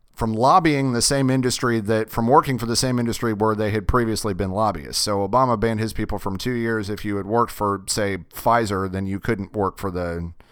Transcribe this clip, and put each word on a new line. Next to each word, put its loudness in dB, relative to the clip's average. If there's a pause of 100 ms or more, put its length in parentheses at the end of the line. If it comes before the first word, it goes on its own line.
(120)
from -2
lobbying 4
the 0
same 2
industry 2
that, 0
from -2
working 4
for -4
the -2
same 0
industry -2
where 2
they 0
had -2
previously 0
been -2
lobbyists. -2
So 0
Obama 2
banned 0
his -4
people -4
from -4
two -4
years. -2
If -6
you -2
had -4
worked 2
for, -2
say, -2
Pfizer, 0
then -2
you -4
couldn't -4
work -2
for -4
the, -6 (180)